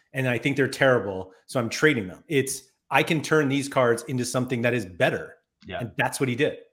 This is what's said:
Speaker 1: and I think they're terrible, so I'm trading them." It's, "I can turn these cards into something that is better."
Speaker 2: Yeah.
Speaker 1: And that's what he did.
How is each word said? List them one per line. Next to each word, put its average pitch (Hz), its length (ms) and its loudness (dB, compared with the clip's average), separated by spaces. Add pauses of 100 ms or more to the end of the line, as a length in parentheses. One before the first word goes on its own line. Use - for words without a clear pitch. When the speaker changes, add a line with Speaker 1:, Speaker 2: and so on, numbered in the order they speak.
(140)
Speaker 1:
and 131 140 -2
I 123 100 0
think 135 200 0
they're 135 100 2
terrible, 104 640 2 (140)
so - 140 -4
I'm 113 100 -2
trading 123 380 2
them." 85 200 -16
It's, 135 360 -2 (280)
"I 139 120 4
can 151 180 0
turn 151 260 2
these 139 220 -2
cards 120 340 2
into 127 220 -4
something 123 380 -2
that 120 100 2
is 117 120 -2
better." 90 500 -2 (300)
Speaker 2:
Yeah. 92 160 -10
Speaker 1:
And 110 160 -8
that's 127 220 -2
what 135 100 0
he 120 60 -2
did. 135 240 -2 (140)